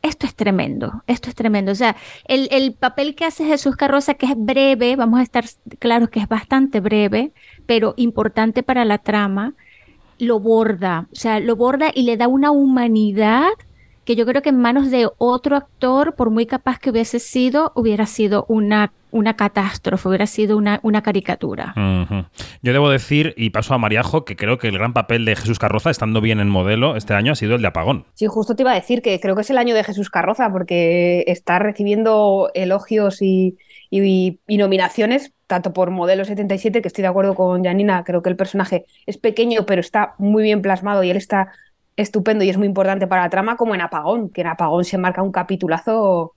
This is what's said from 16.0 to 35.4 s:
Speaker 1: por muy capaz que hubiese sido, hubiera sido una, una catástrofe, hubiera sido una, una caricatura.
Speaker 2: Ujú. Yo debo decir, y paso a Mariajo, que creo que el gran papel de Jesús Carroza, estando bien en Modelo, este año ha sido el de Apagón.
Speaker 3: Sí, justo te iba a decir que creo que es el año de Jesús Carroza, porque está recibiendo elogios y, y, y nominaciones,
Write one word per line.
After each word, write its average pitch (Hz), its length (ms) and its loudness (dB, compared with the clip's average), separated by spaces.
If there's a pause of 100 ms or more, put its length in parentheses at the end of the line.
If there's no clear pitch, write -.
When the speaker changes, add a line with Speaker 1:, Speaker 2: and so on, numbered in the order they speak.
Speaker 1:
por 233 140 0
muy 226 160 0
capaz 240 320 -4
que 269 120 -2
hubiese 226 300 -2
sido, 254 560 0
hubiera 214 300 2
sido 208 420 0
una, 214 440 2 (200)
una 220 220 0
catástrofe, 196 720 -2
hubiera 196 180 2
sido 214 300 0
una, 208 260 0
una 214 200 0
caricatura. - 720 -4
Speaker 2:
Ujú. 95 480 0 (380)
Yo 123 100 2
debo 143 180 4
decir, 147 460 0
y 113 140 -2
paso 110 240 -2
a 123 40 2
Mariajo, 113 460 0
que 101 120 -12
creo 117 220 -2
que 120 100 -6
el 95 100 -2
gran 117 160 -2
papel 117 320 -2
de 107 100 2
Jesús 107 240 -2
Carroza, 107 300 0
estando 110 300 0
bien 110 200 0
en 101 80 2
Modelo, 110 480 0
este 110 180 -4
año 107 180 2
ha 110 40 0
sido 107 180 0
el 120 80 0
de 95 60 0
Apagón. 92 460 -2
Speaker 3:
Sí, 214 120 -2
justo 214 300 -2
te 277 60 0
iba 254 100 4
a - 20 2
decir 240 280 -2
que 196 180 -2
creo 190 160 -2
que 214 60 -2
es 208 80 -8
el 262 80 2
año 240 180 0
de 214 80 2
Jesús 202 260 -6
Carroza, 208 400 0
porque 175 760 0
está 175 320 0
recibiendo 208 920 0
elogios 196 680 -2
y, 185 360 0 (320)
y, 185 580 0
y 208 80 0
nominaciones, 208 760 0 (140)